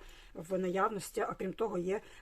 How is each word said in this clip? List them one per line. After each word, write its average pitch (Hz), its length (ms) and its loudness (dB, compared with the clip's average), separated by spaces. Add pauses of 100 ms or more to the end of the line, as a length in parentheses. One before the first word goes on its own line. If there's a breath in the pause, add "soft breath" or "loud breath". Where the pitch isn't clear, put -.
(340 loud breath)
в 185 240 -2
наявності, 190 640 2
а 180 140 0
крім 190 180 -2
того, 208 260 2
є 185 220 2 (220 loud breath)